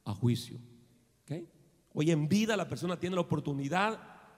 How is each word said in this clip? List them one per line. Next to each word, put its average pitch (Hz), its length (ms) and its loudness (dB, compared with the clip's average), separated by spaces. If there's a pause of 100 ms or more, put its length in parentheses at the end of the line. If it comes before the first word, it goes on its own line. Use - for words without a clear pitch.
a 107 80 -4
juicio. 117 460 0 (640)
¿Ok? 165 260 -10 (460)
Hoy 156 160 2
en 151 180 2
vida 214 280 4
la 170 120 -2
persona 165 300 -4
tiene 185 160 -4
la 175 80 2
oportunidad 151 800 0 (380)